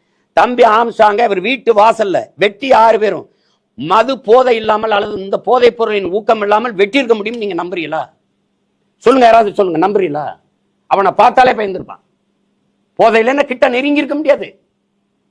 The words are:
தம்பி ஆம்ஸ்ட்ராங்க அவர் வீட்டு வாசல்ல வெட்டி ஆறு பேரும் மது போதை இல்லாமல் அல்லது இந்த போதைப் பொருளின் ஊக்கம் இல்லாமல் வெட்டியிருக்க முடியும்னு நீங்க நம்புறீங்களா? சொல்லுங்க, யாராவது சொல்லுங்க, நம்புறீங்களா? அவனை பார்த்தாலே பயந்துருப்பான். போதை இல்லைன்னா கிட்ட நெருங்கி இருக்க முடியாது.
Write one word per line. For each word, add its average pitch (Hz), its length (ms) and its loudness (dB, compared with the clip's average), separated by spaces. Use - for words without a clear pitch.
தம்பி 240 300 2
ஆம்ஸ்ட்ராங்க 220 580 2
அவர் 202 180 0
வீட்டு 226 340 -2
வாசல்ல 208 640 0
வெட்டி 214 360 -2
ஆறு 220 280 4
பேரும் 185 300 -4
மது 226 460 -2
போதை 247 360 2
இல்லாமல் 220 360 -2
அல்லது 208 320 -4
இந்த 196 160 -6
போதைப் 233 380 0
பொருளின் 208 340 -4
ஊக்கம் 214 300 -2
இல்லாமல் 208 340 -2
வெட்டியிருக்க 220 400 0
முடியும்னு 220 300 -8
நீங்க 180 180 -6
நம்புறீங்களா? 160 460 -8
சொல்லுங்க, 247 300 4
யாராவது 226 260 2
சொல்லுங்க, 175 340 -2
நம்புறீங்களா? 151 500 -4
அவனை 180 240 0
பார்த்தாலே 254 400 4
பயந்துருப்பான். 196 480 -8
போதை 220 300 2
இல்லைன்னா 277 200 0
கிட்ட 262 260 -2
நெருங்கி 269 280 -2
இருக்க 294 180 -4
முடியாது. 294 440 -4